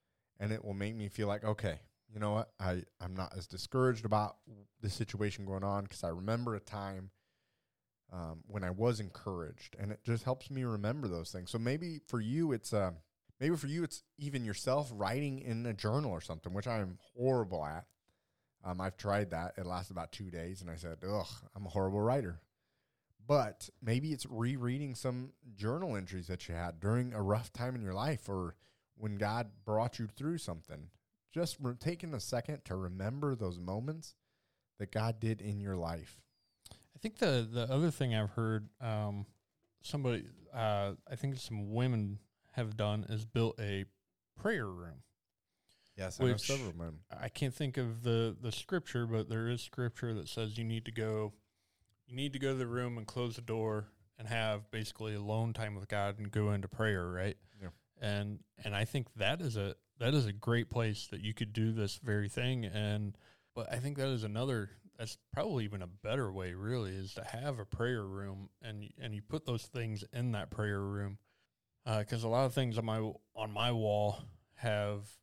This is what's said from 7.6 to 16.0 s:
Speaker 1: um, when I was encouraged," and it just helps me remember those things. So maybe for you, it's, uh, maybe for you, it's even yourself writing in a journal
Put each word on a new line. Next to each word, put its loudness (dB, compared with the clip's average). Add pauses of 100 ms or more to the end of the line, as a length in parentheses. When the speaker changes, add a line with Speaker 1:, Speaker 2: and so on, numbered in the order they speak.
Speaker 1:
um, -6
when -4
I 0
was 4
encouraged," -6
and -4
it -10
just 0
helps -2
me -2
remember 0
those -2
things. -8
So -2
maybe 0
for -2
you, 2
it's, 0
uh, 4 (440)
maybe 4
for -2
you, 0
it's -6 (160)
even -2
yourself 2
writing 0
in -2
a 0
journal 2